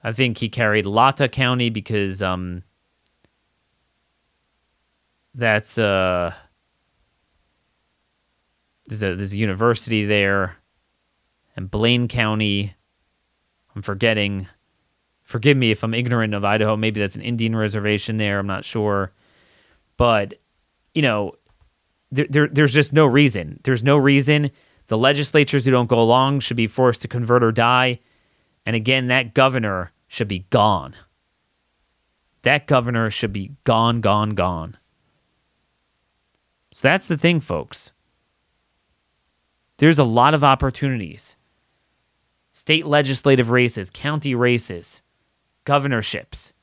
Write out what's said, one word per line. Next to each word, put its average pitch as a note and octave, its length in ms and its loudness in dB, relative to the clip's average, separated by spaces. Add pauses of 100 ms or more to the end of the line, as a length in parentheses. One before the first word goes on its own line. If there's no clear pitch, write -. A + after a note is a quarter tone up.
I A2+ 80 -6
think A#2 280 -2
he A2+ 100 -4
carried G#2+ 360 0
Latah B2 460 2
County B2 380 -2
because, G2+ 540 -4
um, F2+ 400 -6 (2750)
that's, A2 420 0
uh, F#2 560 0 (2500)
there's G#2+ 160 -6
a, F#2 120 -2
there's G2 180 -6
a G2+ 40 -6
university A2 680 0
there. G2 540 -2 (960)
And F#2+ 140 -12
Blaine A#2 380 0
County, G#2+ 680 -4 (1000)
I'm G2+ 80 -12
forgetting. G2+ 640 -2 (840)
Forgive C3+ 240 2
me A#2+ 160 2
if G#2 100 -2
I'm A2+ 120 -4
ignorant A#2 400 -2
of G2+ 100 -4
Idaho. G#2+ 320 0
Maybe G#2+ 240 -2
that's G2+ 160 -4
an G2+ 60 -14
Indian A2+ 340 -4
reservation G#2+ 600 -2
there. G2+ 200 -2
I'm G2 100 -4
not G2 180 -6
sure. G2+ 480 -4 (840)
But, A2 380 2 (600)
you D#3+ 80 0
know, G#2+ 340 -2 (760)
there, C#3+ 180 -2
there, D3 200 2
there's D3 240 4
just D3 180 2
no D3+ 140 4
reason. A#2 580 2
There's B2 180 -2
no C#3 140 4
reason. C#3 560 2 (360)
The A2 100 -2
legislatures C#3+ 680 2
who C3 80 2
don't B2 160 2
go A#2 140 2
along C3 400 2
should A#2 160 -6
be A2+ 100 0
forced B2 360 0
to A#2+ 40 -12
convert A#2+ 380 0
or A2+ 80 2
die. B2 480 2 (640)
And A2 100 -4
again, B2 320 0
that B2 260 0
governor A2+ 600 0 (160)
should - 180 -6
be G2 120 -6 (100)
gone. G2+ 460 2 (1500)
That C#3 260 0
governor A#2+ 420 0
should G2+ 220 -6
be G2+ 220 -10 (100)
gone, A#2 380 0
gone, G#2 300 0
gone. F2 440 -4 (2000)
So - 160 0
that's F#3 180 0
the E3 100 -2
thing, E3+ 220 2
folks. - 540 -8 (1800)
There's D3+ 220 6
a C#3+ 40 6
lot A#2+ 300 4
of D3 100 2
opportunities. C3 920 -2 (1120)
State D#3+ 360 -2
legislative C#3 640 4
races, A#2+ 400 0
county D3 460 -6
races, A#2 640 0 (640)
governorships. C#3 1000 -2